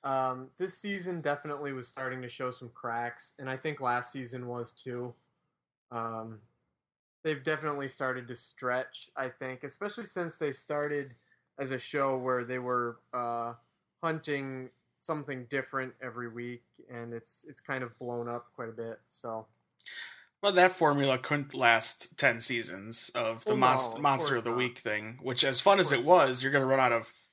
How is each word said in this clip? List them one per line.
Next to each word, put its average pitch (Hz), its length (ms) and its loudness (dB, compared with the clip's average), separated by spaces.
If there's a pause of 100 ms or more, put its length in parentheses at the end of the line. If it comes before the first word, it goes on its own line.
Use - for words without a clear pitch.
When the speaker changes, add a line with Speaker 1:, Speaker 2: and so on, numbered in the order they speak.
Speaker 1:
Um, 131 520 0
this 185 200 -4
season 185 440 -4
definitely 147 520 -4
was 127 160 -10
starting 131 320 -6
to 123 80 -8
show 127 220 -6
some 120 180 -14
cracks, 120 680 -6
and 131 120 -8
I 131 80 -4
think 143 240 -4
last 123 320 0
season 123 340 -8
was 120 240 -6
too. 123 420 -8 (800)
Um, 113 480 -6 (840)
they've 147 200 -2
definitely 147 460 -2
started 127 400 -4
to 123 60 -8
stretch, - 840 -4
I 131 100 -4
think, 131 380 -8
especially 202 400 -8
since 170 320 -6
they 143 160 -2
started 147 580 -4 (480)
as 135 120 -4
a 131 60 -4
show 135 400 0
where 127 280 0
they 127 140 -4
were, 123 380 0 (160)
uh, 120 400 -2 (480)
hunting 139 680 -4 (340)
something 139 460 -6
different 131 520 -4
every 120 280 -8
week, 120 340 -10 (280)
and 117 220 -10
it's, - 340 -14
it's 147 140 -20
kind 131 220 -6
of 117 160 -12
blown 120 280 -6
up 120 280 -8
quite 117 140 -8
a - 20 -14
bit, 113 360 -10
so. 113 380 -10 (960)
Speaker 2:
Well, 202 120 4
that 180 180 10
formula 139 480 4
couldn't 143 340 -2
last 117 640 4
ten 117 240 2
seasons 113 720 -4
of 113 320 -2
the - 60 2
Speaker 1:
Well, - 60 4
Speaker 2:
monst-, 131 340 6
Speaker 1:
no, 113 60 -6
of 131 40 -6
Speaker 2:
Monster 143 280 6
Speaker 1:
course 131 100 4
Speaker 2:
of 110 60 -6
the 120 60 0
Speaker 1:
not. 120 60 0
Speaker 2:
Week 123 220 0
thing, 107 420 -4
which, 127 220 2
as 135 160 4
fun 196 200 8
Speaker 1:
Of 180 60 6
Speaker 2:
as 143 60 4
it 139 60 4
Speaker 1:
course 120 100 2
not. 165 200 10
Speaker 2:
was, 127 160 0
you're 135 80 2
gonna 139 140 4
run 135 140 6
out 127 120 6
of 113 200 0 (220)